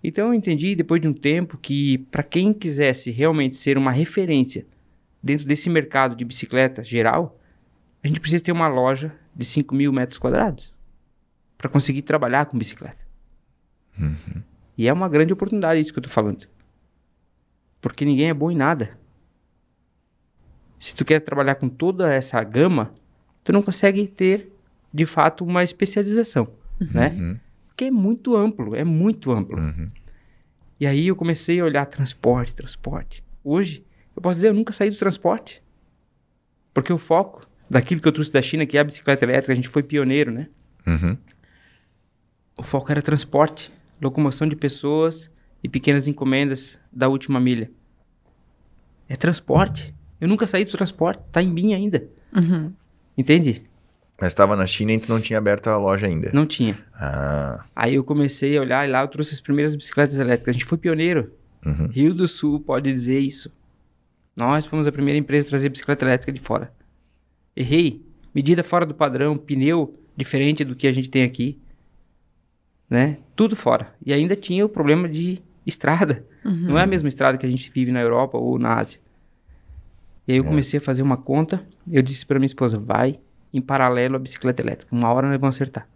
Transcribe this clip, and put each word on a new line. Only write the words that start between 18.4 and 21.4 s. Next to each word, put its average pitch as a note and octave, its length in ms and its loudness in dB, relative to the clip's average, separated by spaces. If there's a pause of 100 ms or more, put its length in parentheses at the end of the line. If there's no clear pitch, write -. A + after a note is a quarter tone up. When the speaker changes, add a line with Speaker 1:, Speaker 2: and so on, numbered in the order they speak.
Speaker 1:
em F3 60 -2
nada. C#3 420 -2 (1800)
Se - 160 -12
tu - 100 -4
quer D#3 160 2
trabalhar C#3 360 -2